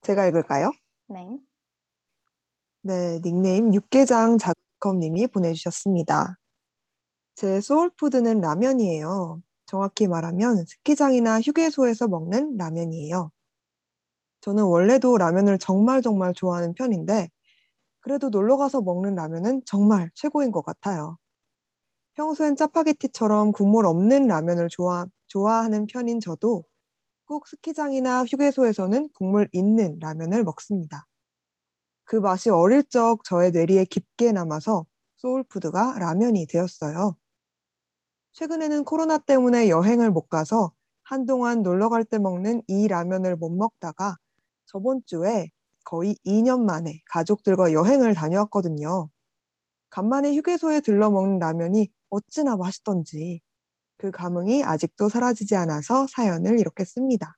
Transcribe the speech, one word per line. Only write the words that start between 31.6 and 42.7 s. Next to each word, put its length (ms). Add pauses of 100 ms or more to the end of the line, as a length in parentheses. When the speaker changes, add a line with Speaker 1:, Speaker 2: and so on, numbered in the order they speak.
Speaker 1:
그 120
맛이 340
어릴 340
적 400
저의 280
뇌리에 340
깊게 460
남아서 520 (320)
소울푸드가 840
라면이 480
되었어요. 680 (1160)
최근에는 520
코로나 340
때문에 500
여행을 420
못 180
가서 440 (300)
한동안 600
놀러 260
갈 160
때 140
먹는 500
이 200